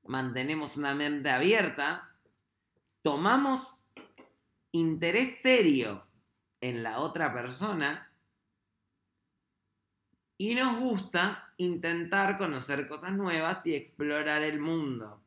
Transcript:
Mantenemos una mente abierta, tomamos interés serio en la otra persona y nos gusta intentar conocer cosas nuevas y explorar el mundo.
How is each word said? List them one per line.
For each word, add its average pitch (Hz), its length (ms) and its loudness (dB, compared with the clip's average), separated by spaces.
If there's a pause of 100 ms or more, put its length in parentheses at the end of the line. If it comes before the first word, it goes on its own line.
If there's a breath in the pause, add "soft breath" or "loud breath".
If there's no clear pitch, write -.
Mantenemos 131 720 -4
una 143 180 -2
mente 147 360 -2
abierta, 160 800 2 (920)
tomamos 247 840 2 (880)
interés 165 680 2
serio 143 680 4 (540)
en 123 220 -4
la 113 180 -4
otra 156 320 -2
persona 147 800 -4 (2250)
y 214 180 -2
nos 247 240 2
gusta 196 800 0
intentar 175 760 0
conocer 143 520 -2
cosas 156 240 -8
nuevas 185 540 0
y 165 80 0
explorar 151 680 -2
el 151 180 -2
mundo. 135 680 -4